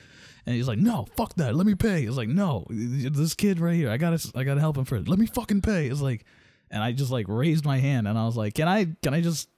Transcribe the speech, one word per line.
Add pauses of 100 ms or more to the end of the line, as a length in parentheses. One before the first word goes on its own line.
(440)
And
he's
like,
"No, (100)
fuck
that.
Let
me
pay."
It's
like,
"No,
this
kid
right
here,
I
gotta, (160)
I
gotta
help
him
first.
Let
me
fucking
pay."
It's
like, (460)
and
I
just,
like,
raised
my
hand,
and
I
was
like,
"Can
I, (180)
can
I
just